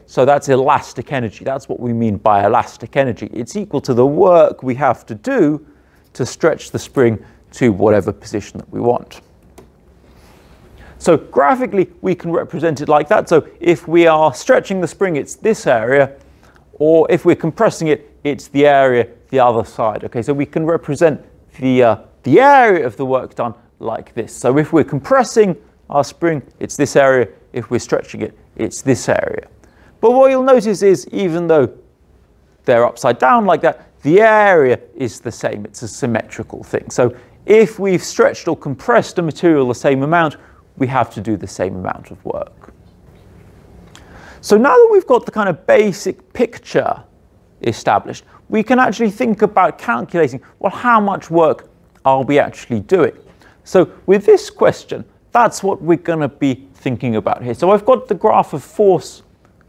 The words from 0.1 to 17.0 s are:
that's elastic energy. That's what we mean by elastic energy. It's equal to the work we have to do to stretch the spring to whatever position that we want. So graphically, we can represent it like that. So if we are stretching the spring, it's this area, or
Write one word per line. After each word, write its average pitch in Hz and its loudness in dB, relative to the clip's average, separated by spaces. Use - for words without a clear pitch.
that's 143 0
elastic 135 -2
energy. 120 -8
That's 135 -8
what - -10
we 117 -4
mean 113 -2
by 101 2
elastic 113 -2
energy. 123 -4
It's - -10
equal 156 -6
to 131 -2
the 123 4
work 165 2
we - -4
have 131 -2
to 117 -14
do 151 -2
to 127 -8
stretch - -4
the 120 -8
spring 117 0
to 120 0
whatever 101 0
position - -12
that - -18
we 107 -8
want. - -4
So 170 2
graphically, 254 -2
we 185 -2
can 170 -12
represent 160 -4
it 143 -10
like 151 2
that. - 0
So 165 2
if 165 0
we 170 4
are 156 2
stretching 196 -2
the 160 -4
spring, 185 -4
it's - -8
this - -4
area, 135 0
or 160 2